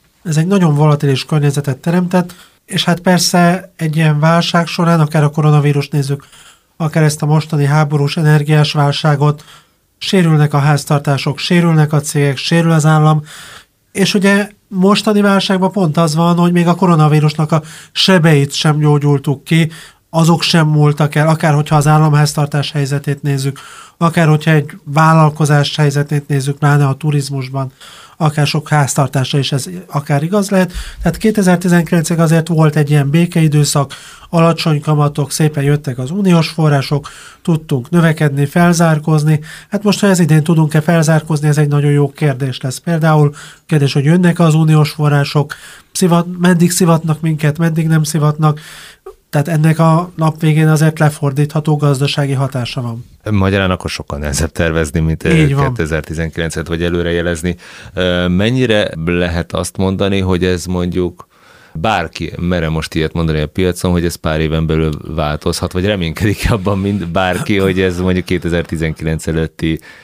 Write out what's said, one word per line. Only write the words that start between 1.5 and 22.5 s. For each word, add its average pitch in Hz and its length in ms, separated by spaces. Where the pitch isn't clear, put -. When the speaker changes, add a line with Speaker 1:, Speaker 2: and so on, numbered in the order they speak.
Speaker 1:
teremtett, 180 580
és 180 180
hát 175 160
persze 175 760
egy 156 200
ilyen 156 240
válság 170 480
során, 170 320
akár 151 240
a 147 60
koronavírus 147 580
nézzük, 143 380
akár 156 260
ezt 151 180
a 156 40
mostani 151 400
háborús, 147 520
energiás 151 540
válságot, 147 720
sérülnek 156 560
a 143 60
háztartások, 143 760
sérülnek 165 560
a 147 80
cégek, 143 360
sérül 165 340
az 156 140
állam, 156 380
és 190 220
ugye 202 360
mostani 202 540
válságban 190 500
pont 175 260
az 165 180
van, 170 220
hogy 175 140
még 175 160
a 170 80
koronavírusnak 156 760
a 156 120
sebeit 156 600
sem 151 260
gyógyultuk 143 640
ki, 160 280
azok 165 320
sem 165 260
múltak 147 480
el, 151 120
akár 156 260
hogyha 147 220
az 147 120
államháztartás 147 840